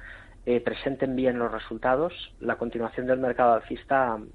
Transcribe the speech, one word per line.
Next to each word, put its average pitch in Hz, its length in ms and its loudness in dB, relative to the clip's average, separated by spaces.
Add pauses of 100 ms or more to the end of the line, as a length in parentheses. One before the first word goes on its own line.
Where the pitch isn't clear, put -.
(440)
eh, 123 160 2
presenten 131 560 -2
bien 127 220 2
los 117 140 0
resultados, 127 880 -2
la 117 160 -2
continuación 117 500 -4
del 127 120 4
mercado 123 360 4
alcista 127 640 0 (160)